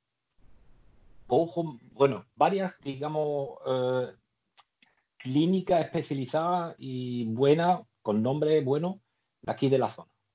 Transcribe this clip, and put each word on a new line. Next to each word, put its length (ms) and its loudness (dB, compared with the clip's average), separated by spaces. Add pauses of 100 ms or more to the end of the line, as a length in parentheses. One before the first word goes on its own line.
(1300)
Bochum, 520 0 (120)
bueno, 340 2 (120)
varias, 440 0
digamos, 680 -4 (180)
eh, 460 -2 (1040)
clínicas 640 2
especializadas 1000 -4
y 460 -6
buenas, 560 4 (200)
con 220 0
nombre 380 2
bueno, 380 -2 (420)
de 100 -4
aquí 180 0
de 80 4
la 120 0
zona. 180 -18 (260)